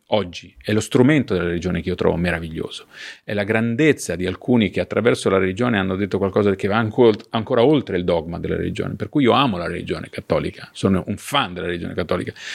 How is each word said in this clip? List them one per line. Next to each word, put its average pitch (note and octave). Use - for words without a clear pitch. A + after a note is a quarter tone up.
oggi. F#2
È -
lo G#2+
strumento B2
della F2
religione F2
che F#2+
io F2
trovo E2+
meraviglioso. E2+
È A2
la G2+
grandezza A2+
di F2+
alcuni G2+
che -
attraverso A2
la F#2+
religione G2+
hanno F#2+
detto G2
qualcosa G2
che G2+
va G2+
anco-, A2+
ancora A#2
oltre A#2+
il F2+
dogma E2+
della E2+
religione. F2
Per G#2+
cui D3
io A2+
amo A#2+
la E2+
religione E2+
cattolica, -
sono F#2+
un G2
fan A#2+
della F2+
religione F2
cattolica. F#2